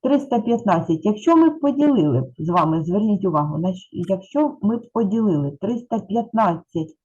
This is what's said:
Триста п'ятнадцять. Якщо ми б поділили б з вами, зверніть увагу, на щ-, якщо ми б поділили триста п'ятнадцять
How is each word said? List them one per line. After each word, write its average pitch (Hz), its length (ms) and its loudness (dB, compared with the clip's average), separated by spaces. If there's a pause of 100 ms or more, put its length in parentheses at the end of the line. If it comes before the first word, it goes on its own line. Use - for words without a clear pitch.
Триста 262 380 0
п'ятнадцять. 185 640 0
Якщо 214 320 2
ми 320 140 6
б - 100 -8
поділили 262 600 2
б 127 180 -8
з 160 100 -4
вами, 160 360 0
зверніть 196 400 0
увагу, 151 340 -2
на 180 100 -2
щ-, 185 240 -8
якщо 190 720 -4
ми 220 140 0
б - 160 -12
поділили 196 580 0
триста 233 480 -6
п'ятнадцять 190 1080 -4